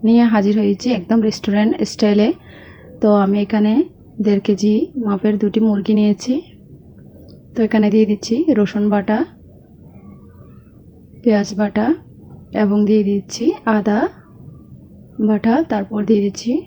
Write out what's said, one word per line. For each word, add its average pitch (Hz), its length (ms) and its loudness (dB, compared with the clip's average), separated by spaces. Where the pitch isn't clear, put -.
নিয়ে 233 200 4
হাজির 208 340 2
হয়েছি, 202 340 -2
একদম 220 300 0
রেস্টুরেন্ট 214 500 0
স্টাইলে। 208 440 0
তো 214 160 2
আমি 202 240 2
এখানে 208 320 0
দেড় 202 240 0
কেজি 208 300 0
মাপের 214 380 -2
দুটি 208 220 0
মুরগি 214 340 0
নিয়েছি। 214 400 0
তো - 140 -10
এখানে 214 260 2
দিয়ে 214 160 4
দিচ্ছি 208 300 -2
রসুন 208 380 0
বাটা, 208 280 0
পেঁয়াজ 208 360 0
বাটা 208 320 -2
এবং 202 320 0
দিয়ে 208 180 2
দিচ্ছি 202 420 -4
আদা 214 320 0
বাটা, 214 340 0
তারপর 208 420 -6
দিয়ে 208 160 2
দিচ্ছি 202 300 -4